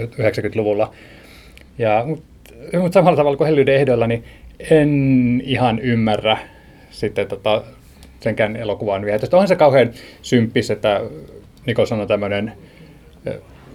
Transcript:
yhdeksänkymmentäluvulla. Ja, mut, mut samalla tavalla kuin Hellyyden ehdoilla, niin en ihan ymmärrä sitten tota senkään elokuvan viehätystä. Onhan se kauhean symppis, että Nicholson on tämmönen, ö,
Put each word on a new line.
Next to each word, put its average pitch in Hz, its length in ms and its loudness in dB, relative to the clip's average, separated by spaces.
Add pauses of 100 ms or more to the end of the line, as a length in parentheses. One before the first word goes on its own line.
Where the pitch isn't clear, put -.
(180)
yhdeksänkymmentäluvulla. 107 760 -2 (840)
Ja, 110 280 0
mut, 160 160 -8 (580)
mut 180 120 0
samalla 180 240 4
tavalla 143 200 2
kuin 151 100 0
Hellyyden 139 280 2
ehdoilla, 131 320 2
niin 117 180 -4 (460)
en 135 760 4
ihan 123 340 0
ymmärrä 110 600 0 (520)
sitten 101 380 -6
tota 107 340 -2 (580)
senkään 107 360 -2
elokuvan 104 480 -6
viehätystä. 107 320 -2
Onhan 196 120 4
se 180 80 2
kauhean 131 340 4 (320)
symppis, 113 480 0
että 104 300 0 (680)
Nicholson 113 340 -2
on 101 80 -6
tämmönen, 101 440 -2 (760)
ö, 110 140 -10 (340)